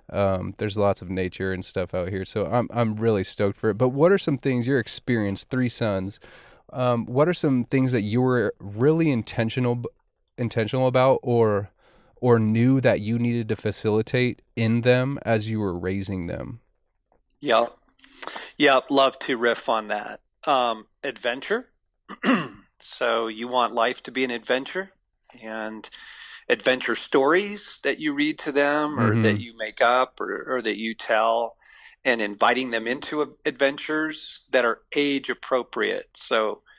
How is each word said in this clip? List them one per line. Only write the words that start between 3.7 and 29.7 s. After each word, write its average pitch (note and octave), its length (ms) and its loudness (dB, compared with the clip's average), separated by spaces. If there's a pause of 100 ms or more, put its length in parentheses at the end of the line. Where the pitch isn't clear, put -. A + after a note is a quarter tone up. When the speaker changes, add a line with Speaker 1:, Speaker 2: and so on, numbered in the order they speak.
Speaker 1:
it. G2+ 80 -2
But B2+ 120 4
what D3+ 220 4
are G3 60 4
some D3 180 0
things, B2 300 -2
your C3+ 120 2
experience, G#2+ 640 -2
three B2+ 260 -2
sons, G2 500 -2 (520)
um, B2 340 0
what C#3+ 220 2
are F3 60 0
some B2+ 300 2
things C3 280 2
that A2+ 100 2
you G#2+ 180 0
were B2+ 380 2
really C#3+ 520 2
intentional A#2+ 640 0
b-, A#2+ 120 -8 (480)
intentional A#2+ 520 0
about B2+ 340 4
or, A2 480 2 (460)
or A#2+ 220 6
knew A2+ 420 4
that A2 200 4
you A2 180 -2
needed A#2 320 0
to G#2+ 60 0
facilitate A2 840 0 (140)
in A#2 260 2
them B2+ 400 2
as A2 260 0
you A2 120 -2
were F2+ 180 -2
raising F#2 480 -4
them? E2+ 340 -10 (800)
Speaker 2:
Yep. A#2 340 0 (840)
Yep. C#3 320 4
Love C3+ 300 4
to C3+ 160 -2
riff A#2 320 0
on A2 200 0
that. G#2+ 320 -6 (260)
Um, A#2+ 400 0 (160)
adventure. C3+ 640 -4 (560)
<clears throat> - 40 2 (520)
So A#2 480 -2
you A2+ 200 -8
want B2 240 2
life A#2+ 300 0
to - 80 -14
be C3 140 0
an B2+ 60 -2
adventure, C3 600 -4 (520)
and A2 460 -10 (640)
adventure B2 440 0
stories F#3 880 0
that C#3 160 -2
you D3+ 140 -4
read D3 280 -2
to D3+ 120 -6
them D3 480 0
or G#2+ 220 2
that G#2 140 2
Speaker 1:
Mm-hmm. G#2+ 40 -4
Speaker 2:
you A#2 160 -14
make G#2+ 240 -8